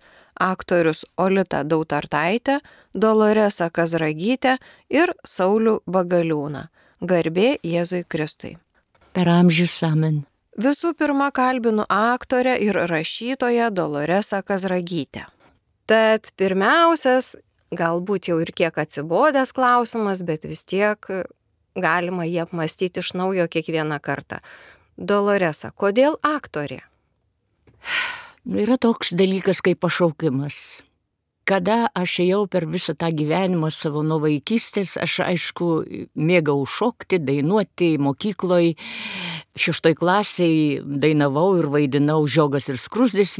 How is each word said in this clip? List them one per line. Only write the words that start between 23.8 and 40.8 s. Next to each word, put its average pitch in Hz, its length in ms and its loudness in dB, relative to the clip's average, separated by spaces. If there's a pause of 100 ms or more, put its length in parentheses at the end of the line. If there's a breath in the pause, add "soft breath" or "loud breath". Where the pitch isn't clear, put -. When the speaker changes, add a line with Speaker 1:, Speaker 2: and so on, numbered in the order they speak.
Speaker 1:
kartą. - 400 -8 (540 loud breath)
Doloresa, 202 800 0
kodėl 254 480 2
aktorė? 208 640 -6 (1600 loud breath)
Speaker 2:
Yra 208 320 0
toks 226 380 0
dalykas 190 480 0
kaip 175 180 2
pašaukimas. 151 1040 -2 (600)
Kada 202 420 2 (100)
aš 180 240 -2
ėjau 190 240 2
per 185 220 -2
visą 165 260 -4
tą 170 160 -4
gyvenimą 160 640 0
savo 151 320 -2
nuo 156 160 0
vaikystės, 175 720 0
aš, - 300 -4
aišku, - 420 -2 (460)
mėgau 151 500 2
šokti, - 560 -2
dainuoti 156 800 0
mokykloj. 170 800 0 (840 loud breath)
Šeštoj 165 400 2
klasėj 170 880 2